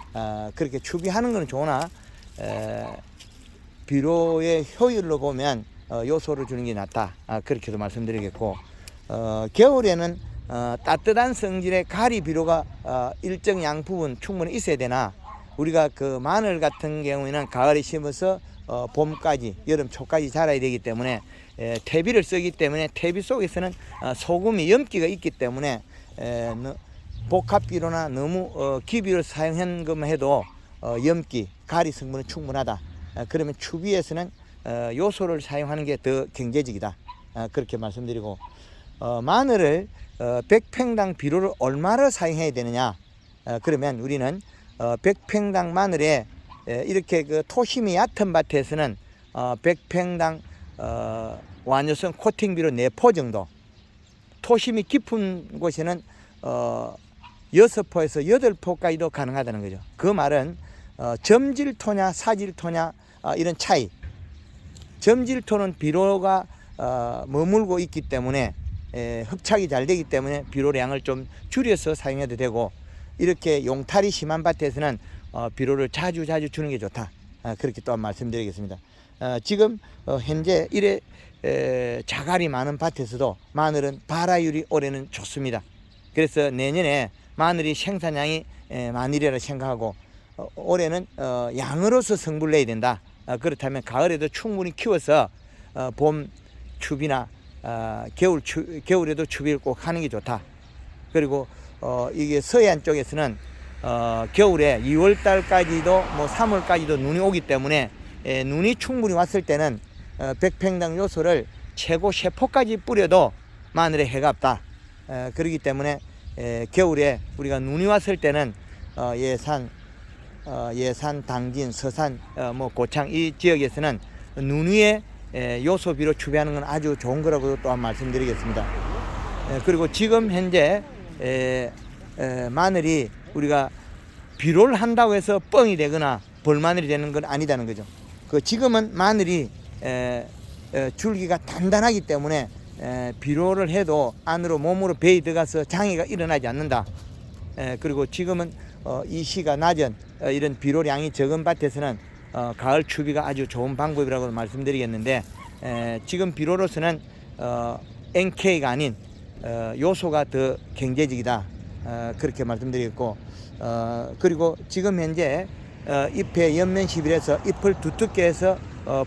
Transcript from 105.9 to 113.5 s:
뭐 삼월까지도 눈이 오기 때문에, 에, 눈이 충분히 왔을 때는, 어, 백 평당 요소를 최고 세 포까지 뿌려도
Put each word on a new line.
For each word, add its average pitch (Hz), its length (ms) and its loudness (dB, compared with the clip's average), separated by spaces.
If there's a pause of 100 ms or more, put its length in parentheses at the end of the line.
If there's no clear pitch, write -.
뭐 147 100 0
삼월까지도 175 720 2
눈이 143 220 0
오기 190 220 2
때문에, 139 480 2 (360)
에, 131 180 0
눈이 170 320 2
충분히 233 380 0
왔을 175 280 2
때는, 147 380 2 (380)
어, 135 220 -4
백 185 200 2
평당 175 380 0
요소를 170 480 2 (300)
최고 170 360 0
세 180 180 0
포까지 247 480 2
뿌려도 180 540 6 (400)